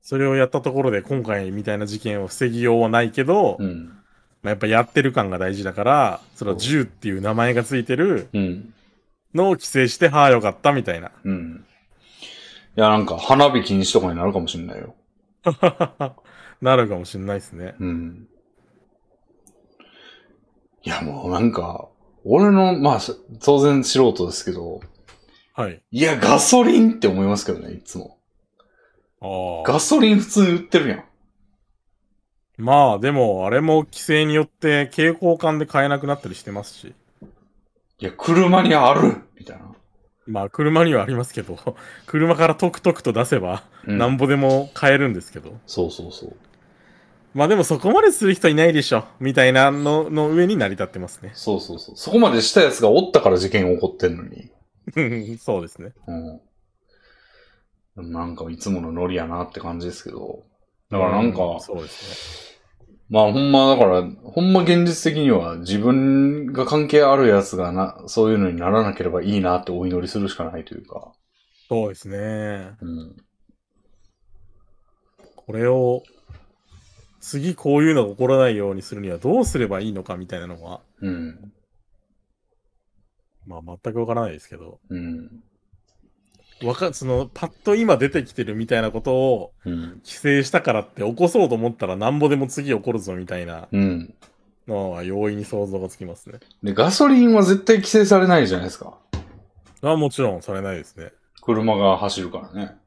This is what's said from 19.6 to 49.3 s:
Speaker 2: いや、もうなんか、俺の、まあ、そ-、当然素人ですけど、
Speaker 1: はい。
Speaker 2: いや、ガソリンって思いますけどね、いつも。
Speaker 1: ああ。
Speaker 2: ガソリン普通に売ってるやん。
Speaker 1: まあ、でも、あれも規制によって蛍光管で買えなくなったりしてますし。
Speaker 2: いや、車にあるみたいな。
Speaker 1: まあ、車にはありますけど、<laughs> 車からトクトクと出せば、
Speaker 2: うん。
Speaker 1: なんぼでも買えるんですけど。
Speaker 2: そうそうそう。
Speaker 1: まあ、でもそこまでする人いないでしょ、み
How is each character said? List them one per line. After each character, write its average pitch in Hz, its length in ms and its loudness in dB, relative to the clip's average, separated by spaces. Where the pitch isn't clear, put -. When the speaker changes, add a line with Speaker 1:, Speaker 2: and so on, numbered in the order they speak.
Speaker 2:
い - 60 -12
や、 - 140 -6
も 73 260 -8
う - 20 -6
な 92 80 -6
ん 113 140 0
か、 87 360 -10
俺 180 260 4
の、 190 280 4
ま 143 180 2
あ、 98 40 -4
そ-、 - 140 -10
当 143 180 4
然 139 240 4
素 127 280 2
人 87 140 -4
で 87 60 -8
す - 120 -10
け 90 80 -6
ど、 85 280 -12
Speaker 1:
は 110 140 -6
い。 85 220 -14
Speaker 2:
い 120 100 -6
や、 156 160 2
ガ 104 220 4
ソ 247 260 4
リ 233 140 6
ン 226 140 6
っ - 20 -6
て - 120 -2
思 95 160 2
い 139 40 2
ま 101 100 0
す - 80 -8
け 95 80 -4
ど 85 60 -8
ね、 - 140 -14
い - 100 -18
つ - 160 -16
も。 - 200 -18
Speaker 1:
あ 92 480 -8
あ。 - 20 2
Speaker 2:
ガ 147 80 2
ソ 294 220 2
リ 220 120 6
ン 202 60 4
普 - 80 -2
通 - 200 -2
に 175 60 2
売 175 40 0
っ - 40 -4
て - 180 0
る 143 100 0
や 98 80 -4
ん。 - 80 -18
Speaker 1:
ま 131 360 4
あ、 101 60 -2
で 127 120 0
も、 104 360 0
あ 104 40 -2
れ 127 100 2
も 156 240 2
規 - 160 -16
制 151 260 0
に 151 80 0
よ 151 100 2
っ - 20 -4
て 147 400 0
蛍 160 280 0
光 170 240 0
管 156 200 0
で 151 80 -4
買 139 200 0
え - 20 -2
な 143 100 0
く 139 80 -8
な 143 100 -2
っ 143 40 -18
た - 80 -14
り 92 60 -12
し - 80 -18
て 104 80 -16
ま 101 140 -10
す - 100 -20
し。 - 200 -20
Speaker 2:
い 104 60 -12
や、 92 120 -6
車 180 460 4
に 160 120 2
あ 135 180 6
る - 300 2
み - 60 -20
た - 100 -20
い - 40 -20
な。 - 140 -20
Speaker 1:
ま 107 160 -6
あ、 101 80 -8
車 156 340 2
に 156 100 2
は 107 80 2
あ - 40 -4
り 135 80 -4
ま 123 100 -4
す - 100 -12
け 107 80 -8
ど、 90 160 -14
<laughs> - 220 -20
車 160 300 2
か 165 100 4
ら 160 80 4
ト 180 160 -2
ク - 100 -16
ト 170 120 2
ク - 100 -6
と 123 100 -2
出 117 120 0
せ 131 140 0
ば、 92 260 -6
Speaker 2:
う 101 60 -4
ん。 104 60 -2
Speaker 1:
な 120 80 2
ん 131 100 0
ぼ 135 100 0
で 143 100 2
も 135 380 2
買 139 200 4
え 139 40 2
る 139 100 0
ん 113 40 -2
で 90 80 -6
す - 120 -20
け - 80 -16
ど。 - 260 -20
Speaker 2:
そ 90 200 -4
う 80 40 -8
そ 87 180 -14
う - 40 -18
そ - 140 -18
う。 - 100 -18
Speaker 1:
ま 143 120 2
あ、 165 40 2
で 208 80 4
も 175 80 2
そ 151 140 0
こ 196 140 0
ま 403 100 6
で 415 80 8
す 220 160 -2
る 190 80 4
人 175 140 2
い 151 60 4
な 160 100 4
い 170 80 6
で 147 100 2
し - 100 -2
ょ、 113 120 0
み 131 140 -4